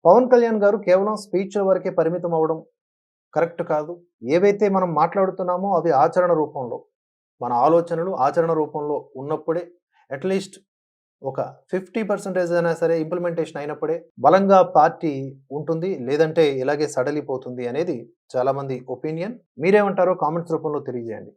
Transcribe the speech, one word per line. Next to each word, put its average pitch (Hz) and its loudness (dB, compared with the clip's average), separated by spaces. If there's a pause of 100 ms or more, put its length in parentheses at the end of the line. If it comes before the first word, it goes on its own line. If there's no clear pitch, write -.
పవన్ 240 6
కళ్యాణ్ 233 4
గారు 208 4
కేవలం 196 2
స్పీచ్ల 196 -4
వరకే 190 0
పరిమితం 170 -2
అవ్వడం 160 -2 (720)
కరెక్ట్ 170 -2
కాదు. 165 -6 (220)
ఏవైతే 202 2
మనం 185 0
మాట్లాడుతున్నామో 180 0
అవి 160 0
ఆచరణ 165 2
రూపంలో, 139 -4 (580)
మన 120 -4
ఆలోచనలు 165 2
ఆచరణ 156 0
రూపంలో 147 -4
ఉన్నప్పుడే, 156 -4 (480)
at 139 -10
least 190 -4 (720)
ఒక 135 -6
ఫిఫ్టీ 185 -6
పర్సెంటేజ్ 185 -2
అయినా 170 2
సరే 165 0
ఇంప్లిమెంటేషన్ 165 -4
అయినప్పుడే 151 -6 (140)
బలంగా 190 6
పార్టీ 151 2 (140)
ఉంటుంది, 160 -4
లేదంటే 147 2
ఇలాగే 147 0
సడలిపోతుంది 131 -4
అనేది 139 -4 (260)
చాలామంది 135 -2
ఒపీనియన్. 165 -8 (200)
మీరేమంటారో 185 2
కామెంట్స్ 170 -2
రూపంలో 151 -4
తెలియజేయండి. 113 -10